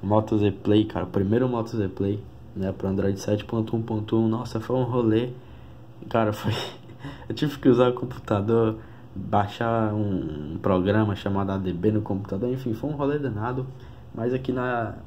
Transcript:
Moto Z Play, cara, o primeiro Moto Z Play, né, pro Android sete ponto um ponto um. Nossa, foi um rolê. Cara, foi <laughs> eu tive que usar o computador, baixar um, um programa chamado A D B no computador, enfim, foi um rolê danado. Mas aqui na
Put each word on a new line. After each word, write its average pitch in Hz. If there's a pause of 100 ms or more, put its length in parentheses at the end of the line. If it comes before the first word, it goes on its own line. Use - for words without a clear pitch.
Moto 107
Z 104
Play, 104
cara, 87
o -
primeiro 101
Moto 117
Z 104
Play, 98 (320)
né, 95
pro 95
Android 196
sete 147
ponto 113
um 117
ponto 110
um. 113
Nossa, 117
foi 123
um 131
rolê. 120 (800)
Cara, 113
foi 104 (360)
<laughs> -
eu -
tive 147
que 147
usar 123
o 123
computador, 110 (380)
baixar 104
um, 80
um -
programa 101
chamado 98
A 95
D 92
B 90
no 107
computador, 101
enfim, 127
foi 143
um 147
rolê 143
danado. 127 (480)
Mas 123
aqui 131
na 120 (120)